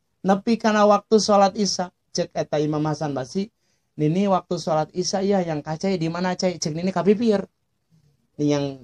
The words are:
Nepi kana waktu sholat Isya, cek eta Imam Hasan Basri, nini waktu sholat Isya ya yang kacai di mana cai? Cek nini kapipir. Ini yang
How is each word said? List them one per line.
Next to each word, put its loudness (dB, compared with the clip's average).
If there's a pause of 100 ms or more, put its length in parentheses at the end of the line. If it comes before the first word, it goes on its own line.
(260)
Nepi 2
kana 4
waktu 4
sholat 4
Isya, -4 (160)
cek -6
eta -4
Imam 0
Hasan -4
Basri, -6 (400)
nini 0
waktu 0
sholat -2
Isya -4
ya 2
yang -4
kacai -4
di -2
mana -2
cai? -2
Cek -6
nini -4
kapipir. 2 (960)
Ini 2
yang 0 (180)